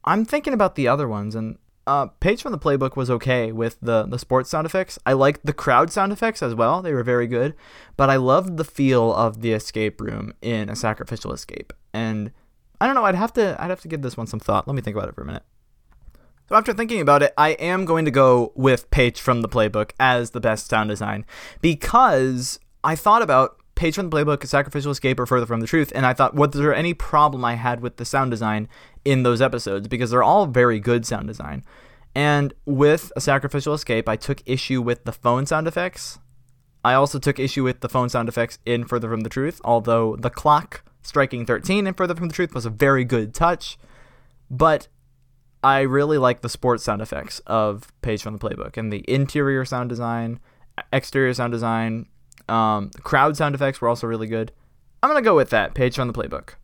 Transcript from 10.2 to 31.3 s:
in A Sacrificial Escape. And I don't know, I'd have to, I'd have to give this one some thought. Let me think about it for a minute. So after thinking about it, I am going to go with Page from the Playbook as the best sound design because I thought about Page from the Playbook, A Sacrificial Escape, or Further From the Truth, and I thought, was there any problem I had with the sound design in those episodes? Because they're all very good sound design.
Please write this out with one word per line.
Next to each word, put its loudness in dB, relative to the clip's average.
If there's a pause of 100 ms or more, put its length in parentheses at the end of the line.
in -6
A -8
Sacrificial -6
Escape. -14 (200)
And -6 (480)
I 2
don't 0
know, 2
I'd 2
have -2
to, 0
I'd -6
have -6
to -18
give -6
this -6
one -8
some -8
thought. -2
Let -4
me -4
think -8
about -6
it -16
for -14
a -12
minute. -12 (1040)
So 4
after 2
thinking -2
about 6
it, 2
I 4
am -2
going 2
to 2
go 6
with 2
Page 2
from 0
the -4
Playbook 0
as 2
the -8
best -2
sound 0
design -6 (360)
because 2 (240)
I 0
thought 4
about 2 (180)
Page 0
from -4
the -4
Playbook, 0
A -14
Sacrificial -2
Escape, 0
or 0
Further 2
From -4
the -6
Truth, 0
and 0
I 2
thought, 2
was 4
there 0
any -2
problem 2
I 0
had -2
with -8
the -10
sound 0
design -2 (360)
in 2
those 4
episodes? -2
Because -4
they're 4
all 4
very 4
good 0
sound -6
design. -12 (500)